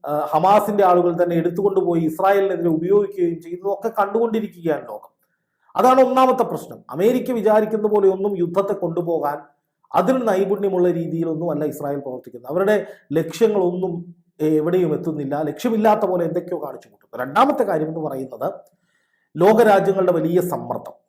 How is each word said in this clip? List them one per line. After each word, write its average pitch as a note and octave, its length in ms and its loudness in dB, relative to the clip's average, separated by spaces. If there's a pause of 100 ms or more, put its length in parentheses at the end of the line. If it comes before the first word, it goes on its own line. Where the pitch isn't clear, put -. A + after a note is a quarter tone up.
ആ, D3 120 -2
ഹമാസിന്റെ G3+ 640 2
ആളുകൾ F3 380 4
തന്നെ E3+ 140 0
എടുത്തുകൊണ്ടുപോയി F3 640 0
ഇസ്രായേലിനെതിരെ F3+ 680 0
ഉപയോഗിക്കുകയും F3 760 0
ചെയ്യുന്നതൊക്കെ G3 600 -4
കണ്ടുകൊണ്ടിരിക്കുകയാണ് G3 880 -2
ലോകം. - 280 -18 (600)
അതാണ് B3+ 240 6
ഒന്നാമത്തെ B3+ 420 4
പ്രശ്നം. E3 360 -6 (120)
അമേരിക്ക A3+ 400 0
വിചാരിക്കുന്ന G#3+ 580 2
പോലെ G3+ 200 4
ഒന്നും F#3+ 300 0
യുദ്ധത്തെ F#3 340 -2
കൊണ്ടുപോകാൻ E3 640 -4 (560)
അതിന് A3+ 340 0
നൈപുണ്യമുള്ള F#3+ 640 0
രീതിയിലൊന്നും E3 600 -4
അല്ല D3 140 -4
ഇസ്രായേൽ C#3+ 340 -6
പ്രവർത്തിക്കുന്നത്. B2+ 540 -12
അവരുടെ G3 340 0 (260)
ലക്ഷ്യങ്ങളൊന്നും, F3 1040 -2 (260)
ഏ, D#3 160 2
എവിടെയും E3 380 0
എത്തുന്നില്ല. C#3+ 480 -4
ലക്ഷ്യമില്ലാത്ത G#3+ 580 0
പോലെ F3+ 240 -2
എന്തൊക്കെയോ F3 380 -6
കാണിച്ചു C3 260 -14
കൂട്ടും. - 320 -16
രണ്ടാമത്തെ G#3+ 420 0
കാര്യം D#3+ 260 -2
എന്ന് D#3+ 120 -8
പറയുന്നത് C3+ 520 -8 (840)
ലോകരാജ്യങ്ങളുടെ G3 760 4
വലിയ E3+ 280 0
സമ്മർദ്ദം. A#2+ 520 -8 (160)